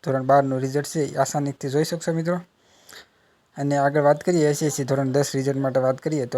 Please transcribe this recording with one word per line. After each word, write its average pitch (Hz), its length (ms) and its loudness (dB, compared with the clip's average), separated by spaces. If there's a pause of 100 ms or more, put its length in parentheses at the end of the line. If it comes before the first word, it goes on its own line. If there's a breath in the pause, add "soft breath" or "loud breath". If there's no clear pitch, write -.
ધોરણ 131 220 -2
બારનું 135 360 4
રિઝલ્ટ 139 300 -4
છે 160 120 -2
એ 147 140 -6
આસાનીથી 139 560 -2
જોઈ 156 160 0
શકશો 170 240 -4
મિત્રો. 165 240 -2 (1200 loud breath)
અને 143 200 0
આગળ 143 300 2
વાત 147 160 4
કરીએ 170 260 2
એસ 147 120 -2
એસ 151 140 0
સી 139 100 -4
ધોરણ 135 280 0
દસ 139 200 2
રિઝલ્ટ 135 280 -2
માટે 131 180 0
વાત 131 220 0
કરીએ 151 260 -2
તો 139 100 -4